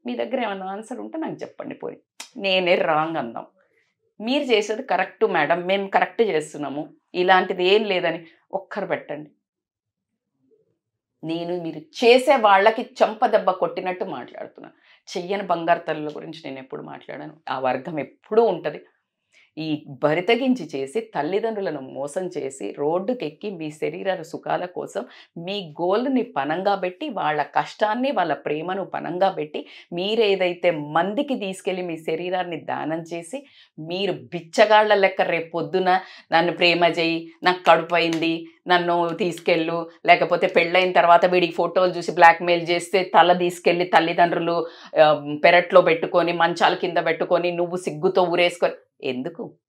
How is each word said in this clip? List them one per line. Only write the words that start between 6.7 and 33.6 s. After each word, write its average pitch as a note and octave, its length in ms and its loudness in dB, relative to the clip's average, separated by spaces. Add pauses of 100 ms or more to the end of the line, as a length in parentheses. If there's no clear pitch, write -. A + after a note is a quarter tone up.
ఇలాంటిది F#3 500 4
ఏం G#3 200 6
లేదని E3+ 420 -2 (260)
ఒక్కరు - 340 -8
పెట్టండి. D3+ 440 -8 (1900)
నేను E3+ 380 -6
మీరు D#3 420 -8
చేసే B3+ 320 6
వాళ్ళకి G#3+ 460 4 (200)
చెంప A3 240 0
దెబ్బ G3 240 2
కొట్టినట్టు F#3 540 -4
మాట్లాడుతున్నా. B2 680 -14 (460)
చెయ్యని G3 260 -4
బంగారు E3+ 360 0
తల్లుల D3+ 380 -8
గురించి D#3+ 280 -14
నేను C3+ 140 -10
ఎప్పుడు D3 240 -14
మాట్లాడాను? D3 540 -14 (140)
ఆ C3+ 80 -4
వర్గం C3 420 -4
ఎప్పుడూ - 420 0
ఉంటది. E3 420 -2 (760)
ఈ D#3 300 -6
బరితెగించి F3+ 840 0
చేసి, C3+ 260 -4
తల్లిదండ్రులను F#3+ 800 -4
మోసం C#3 580 -8
చేసి, C3+ 400 -8
రోడ్డుకెక్కి F3 720 -4
మీ D#3+ 200 -8
శరీర F3 520 -6
సుఖాల D#3 420 -6
కోసం F3+ 400 -10 (340)
మీ F3 420 -10
గోల్‌ని A3+ 420 0
పణంగా E3+ 520 -2
పెట్టి, F#3 340 -6
వాళ్ళ D3+ 340 -2
కష్టాన్ని, G#3+ 680 -2
వాళ్ళ F3 240 0
ప్రేమను E3+ 500 -6
పణంగా E3+ 460 -2
పెట్టి, D3+ 360 -10 (260)
మీరేదైతే F#3 800 0
మందికి F3 640 -2
తీసుకెళ్ళి F#3+ 480 -6
మీ E3+ 140 -6
శరీరాన్ని F3 600 -4
దానం C#3+ 440 -6
చేసి, E3+ 460 -12 (320)